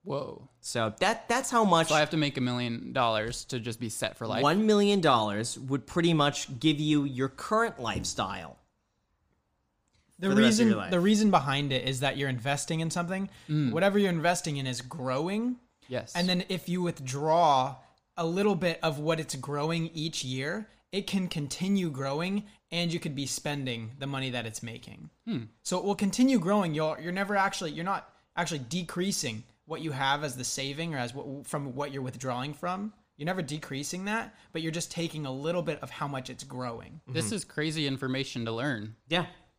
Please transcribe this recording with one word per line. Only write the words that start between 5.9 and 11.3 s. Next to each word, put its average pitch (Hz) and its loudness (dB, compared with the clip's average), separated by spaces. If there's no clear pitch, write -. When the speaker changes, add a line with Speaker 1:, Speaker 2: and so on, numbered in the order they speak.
Speaker 2:
much 143 2
give 151 4
you 151 4
your 135 -2
current 220 0
lifestyle 95 -4
Speaker 3:
The 190 0
Speaker 2:
for 196 4
the 220 8
rest 226 8
of 233 8
Speaker 3:
reason, - 8
Speaker 2:
your 185 4
life. 185 -4
Speaker 3:
the 180 4
reason 208 6
behind 143 4